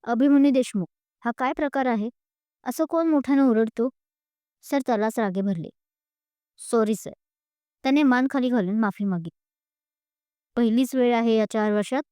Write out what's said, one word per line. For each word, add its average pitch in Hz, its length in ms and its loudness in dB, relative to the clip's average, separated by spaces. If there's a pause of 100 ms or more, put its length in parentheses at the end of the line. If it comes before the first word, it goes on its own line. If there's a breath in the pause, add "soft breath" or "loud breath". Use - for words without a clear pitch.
"अभिमन्यू 277 480 4
देशमुख, 240 340 0 (360)
हा 233 160 -4
काय 269 140 -2
प्रकार 277 340 -2
आहे? 226 220 -2 (580)
असं 311 220 -2
कोण 330 200 0
मोठ्यानं 277 400 2
ओरडतो?" 226 400 0 (760)
सर - 220 -2
त्यालाच 220 320 -2
रागे 196 240 -2
भरले. 190 260 -4 (920)
"सॉरी 220 340 0
सर." - 180 -12 (720)
त्याने 277 200 4
मान 254 260 2
खाली 254 200 -2
घालून 214 300 0
माफी 202 240 -2
मागितली. 175 340 -6 (1160)
"पहिलीच 240 380 0
वेळ 240 200 2
आहे 226 220 2
या 214 140 2
चार 214 220 0
वर्षात 233 400 -2